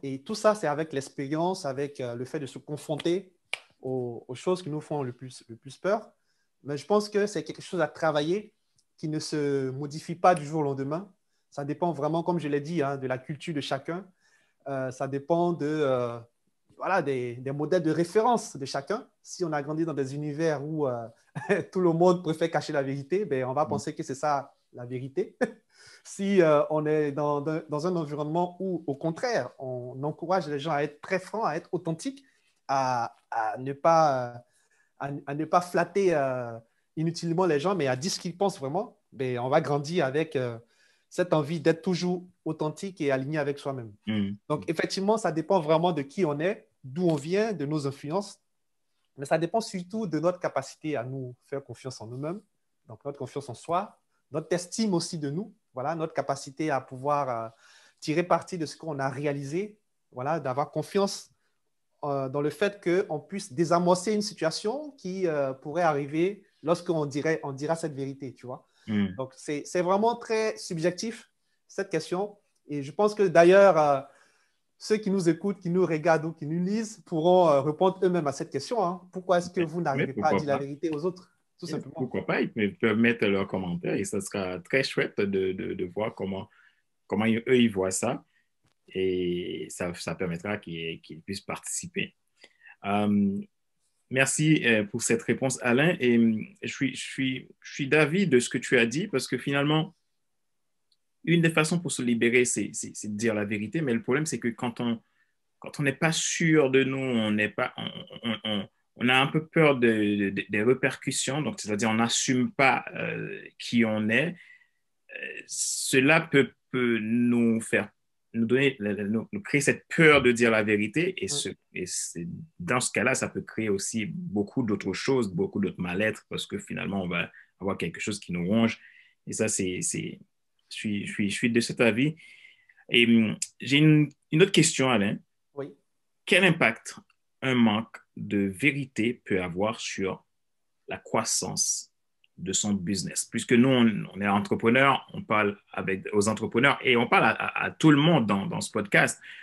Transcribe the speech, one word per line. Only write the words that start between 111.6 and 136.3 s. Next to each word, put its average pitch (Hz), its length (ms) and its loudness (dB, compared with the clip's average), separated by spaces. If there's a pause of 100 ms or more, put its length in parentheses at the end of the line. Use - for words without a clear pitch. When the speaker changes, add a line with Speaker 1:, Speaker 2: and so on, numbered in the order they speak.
Speaker 2:
c'est-à-dire 107 300 0
on 110 40 2
n'assume 117 580 2
pas, 131 320 2 (100)
euh, 107 480 -8 (160)
qui 117 260 2
on 107 240 0
est. 151 280 0 (800)
Euh, - 320 -12
cela - 760 2
peut, 139 320 2 (180)
peut 120 300 0
nous 117 600 2
faire, 104 300 0 (440)
nous 113 120 0
donner, 135 320 2
le, 104 140 -2
le, 101 160 -4
nous, 110 240 -2
nous 101 100 -6
créer - 180 0
cette - 280 0
peur 151 340 8
de 123 100 6
dire 117 180 4
la 110 120 4
vérité. 107 600 0
Et 98 40 -4
Speaker 1:
Mm. - 20 -6
Speaker 2:
ce, 139 200 -4 (260)
et 90 120 -6
c'est, - 400 -8 (320)
dans 120 220 0
ce - 120 -2
cas-là, 120 220 2
ça 107 140 -2
peut 98 140 -6
créer 110 260 -4
aussi 101 380 -2
beaucoup 95 560 -2
d'autres 101 300 -2
choses, 120 400 0
beaucoup 95 280 -2
d'autres 90 200 -4
mal-être, 92 500 -2
parce 95 160 -6
que 101 120 -8
finalement, 95 440 -6
on 90 60 -4
va 87 220 -4 (300)
avoir 95 160 -2
quelque 87 240 -6
chose 104 200 -6
qui - 120 -10
nous 87 140 -2
ronge. 113 340 2 (460)
Et 104 60 -10
ça, 110 160 -2
c'est, 90 340 -2
c'est, - 360 -6 (520)
je - 60 -14
suis, 101 300 -4
je - 60 -10
suis, 101 180 -2
je 101 60 -4
suis 123 140 2
de 117 100 4
cet - 200 -4
avis. 123 360 2 (760)
Et, 120 160 8
hum, 113 300 4 (240)
j'ai 135 180 2
une, 151 300 8 (240)
une 156 100 6
autre 196 100 6
question, 139 380 4
Alain. 107 260 2 (380)
Speaker 1:
Oui. 143 180 -10 (540)
Speaker 2:
Quel 185 180 6